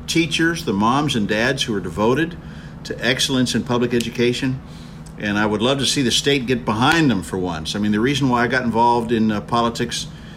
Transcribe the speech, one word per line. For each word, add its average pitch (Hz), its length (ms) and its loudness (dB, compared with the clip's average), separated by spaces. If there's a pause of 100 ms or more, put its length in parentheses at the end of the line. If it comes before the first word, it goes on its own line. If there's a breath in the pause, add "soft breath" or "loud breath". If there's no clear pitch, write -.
teachers, 165 580 0
the 113 80 0
moms 127 420 2
and 104 120 0
dads 123 360 0
who 117 120 -2
are 92 60 -2
devoted 113 540 0 (500 loud breath)
to - 200 -8
excellence 127 480 0
in 107 100 0
public 120 300 0
education. 120 680 0 (600 loud breath)
And 104 180 -2
I 107 80 2
would 104 160 0
love 135 180 2
to 123 60 -2
see 143 160 0
the 120 100 2
state 139 340 2
get 120 200 0
behind 139 460 4
them 95 100 0
for 92 160 -6
once. 85 380 -4
I 104 40 -2
mean, 104 120 2
the 104 80 2
reason 135 280 2
why 120 160 4
I 120 40 2
got 123 160 0
involved 117 480 2
in, 110 200 4
uh, 101 100 0
politics 117 680 -2 (300 loud breath)